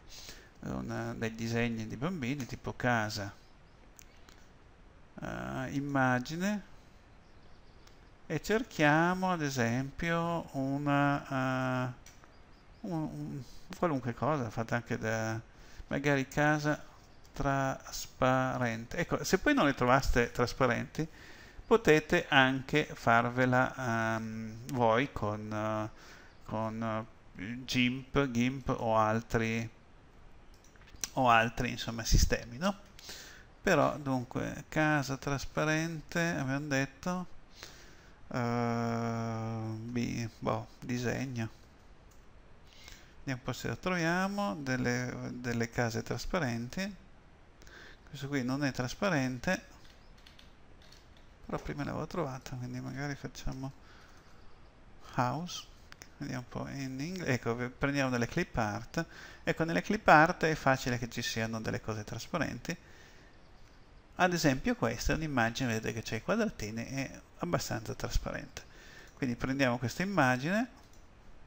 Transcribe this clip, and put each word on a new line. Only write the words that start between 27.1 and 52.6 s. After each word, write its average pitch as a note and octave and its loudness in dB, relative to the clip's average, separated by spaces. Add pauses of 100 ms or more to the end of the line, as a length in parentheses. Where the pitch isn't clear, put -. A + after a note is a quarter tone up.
eh, A#2+ -8
gimp, B2+ 0
gimp B2+ 0
o A2+ 2
altri, A2+ 2 (1400)
o C3 4
altri, A#2 4
insomma, A#2 -6
sistemi, A#2 6
no? F#3+ 0 (880)
Però, C#3 4
dunque, C3 -4
casa D3+ 2
trasparente, D#3 -2
abbiamo D3 0
detto, D3 -2 (1000)
eh, A#2 0 (160)
bi-, A#2+ -4
boh, A#2 -2 (120)
disegno. B2 -2 (1700)
Vediamo B2+ -6
un - -16
po' B2+ -4
se - -4
la A#2 -2
troviamo, F#3 0
delle, B2+ -2
delle A#2+ -2
case A2+ 0
trasparenti. C3 -4 (1120)
Questo C#3 -10
qui C#3 0
non C3+ 0
è C3 2
trasparente, C3 -2 (1700)
però D#3+ -6
prima D3 -6
l'avevo C#3+ -4
trovata, C3 -6
quindi B2 -8